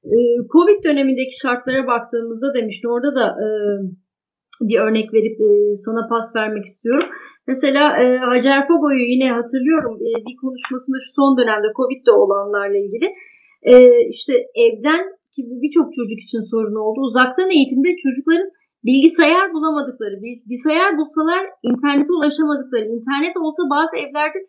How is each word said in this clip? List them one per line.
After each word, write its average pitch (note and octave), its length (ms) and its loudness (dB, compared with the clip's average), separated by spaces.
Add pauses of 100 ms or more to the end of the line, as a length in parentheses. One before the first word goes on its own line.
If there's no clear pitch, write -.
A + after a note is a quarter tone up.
E, A3 120 0 (360)
covid G4 320 4
dönemindeki C4+ 580 0
şartlara B3+ 440 -2
baktığımızda A#3 680 -4
demiştim, A3+ 360 -4
orada B3 260 -2
da, A3+ 100 2 (180)
e, G#3+ 40 -2 (1200)
bir A3+ 180 2
örnek A3 280 -2
verip, A3 260 0
e, G#3 440 4
sana A3+ 240 -4
pas A3+ 180 -2 (100)
vermek A3 280 -4
istiyorum. C4+ 440 -2 (420)
Mesela, C#4 320 2 (200)
e, - 20 6 (140)
Hacer B3+ 500 2
Fogo'yu C#4 440 2
yine C4 180 2
hatırlıyorum. B3+ 640 -2 (140)
E, - 20 -2 (160)
bir B3 160 -16
konuşmasında C4 640 -8
şu - 140 -16
son C4+ 200 4
dönemde A3 380 0
covid'de B3+ 360 -2 (100)
olanlarla G3+ 600 -2
ilgili, A#3 240 -6 (640)
e, B3 40 12 (340)
işte - 240 -8 (340)
evden, A3 360 0 (320)
ki C4+ 160 -10
bu B3 120 -8
birçok D4+ 240 2 (120)
çocuk A3+ 280 -8
için A3+ 160 -8 (100)
sorun G#3+ 320 -4
oldu, A3 160 -4
uzaktan C4 500 0
eğitimde C#4 400 2 (140)
çocukların E4 460 -2 (380)
bilgisayar E4 680 4
bulamadıkları, C4+ 640 -6 (100)
bilgisayar D4+ 720 -2
bulsalar D#4+ 440 -2 (280)
internete C#4+ 480 0
ulaşamadıkları, D4 680 -2 (100)
internet C#4 400 -4
olsa E4 260 -4 (140)
bazı D#4+ 180 -2 (100)
evlerde D4+ 340 -6 (100)